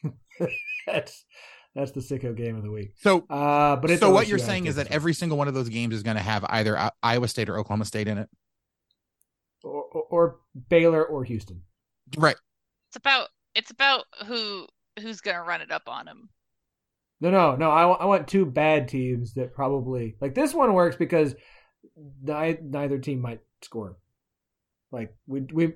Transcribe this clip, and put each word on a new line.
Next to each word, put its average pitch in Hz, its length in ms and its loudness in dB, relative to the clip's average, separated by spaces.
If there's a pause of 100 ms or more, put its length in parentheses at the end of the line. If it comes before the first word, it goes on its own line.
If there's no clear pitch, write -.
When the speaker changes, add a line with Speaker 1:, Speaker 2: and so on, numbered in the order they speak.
Speaker 1:
<laughs> - 840 -8
that's, - 380 -6 (500)
that's 135 180 -6
the 135 80 -8
sicko 127 340 -6
game 113 220 -6
of 107 60 -8
the 104 80 -8
week. 104 260 -10
Speaker 2:
So, 190 320 2
Speaker 1:
Uh, 147 480 2
but 147 140 0
it's 175 100 4
Speaker 2:
so 202 100 8
what 196 100 8
Speaker 1:
O - 20 2
S 220 60 0
U, - 20 -6
Speaker 2:
you're 202 80 0
Speaker 1:
Iowa - 80 -2
Speaker 2:
saying 190 160 -2
Speaker 1:
State 165 80 -2
Speaker 2:
is 143 60 -4
that 147 80 -2
Speaker 1:
this - 60 -8
week. 139 60 -2
Speaker 2:
every 156 180 0
single 160 220 -2
one 143 120 0
of 139 60 -4
those 127 140 -2
games 113 260 -2
is 107 80 -6
gonna 107 180 -2
have 101 280 -2
either 107 300 0
I-, 104 120 0 (120)
Iowa 117 260 2
State 110 220 -4
or 95 80 -4
Oklahoma 104 260 -2
State 107 240 -6
in 104 100 -2
it? 104 120 -8 (1300)
Speaker 1:
Or, 143 200 -10
or, 156 280 -8
or 170 260 2 (340)
Baylor 165 340 6
or 143 200 -4
Houston. 101 380 -8 (540)
Speaker 2:
Right. 156 200 4 (520)
Speaker 3:
It's - 80 -20
about, 262 320 0 (260)
it's 226 160 -4
about 269 340 2 (220)
who, 214 400 -8 (340)
who's 214 200 -12
gonna 175 220 -4
run 170 180 -4
it 139 100 -14
up 156 160 -4
on 123 220 -12
'em. - 220 -20 (880)
Speaker 1:
No, 170 100 2
no, 170 260 4
no. 156 140 2
I 160 140 6
wa-, 180 160 6
I 175 60 -2
want 190 220 2
two 190 180 4
bad 151 420 2
teams 123 460 -4
that 127 200 -6
probably, 127 640 -4
like, 139 140 -4
this 285 200 0
one 262 180 4
works 175 240 4
because 156 380 2 (880)
ni-, 151 400 -2
neither 143 360 -4
team 131 220 -6
might 117 200 -8 (220)
score. 101 360 -12 (920)
Like, 117 220 -10 (120)
we, 135 140 -6 (120)
we 160 240 0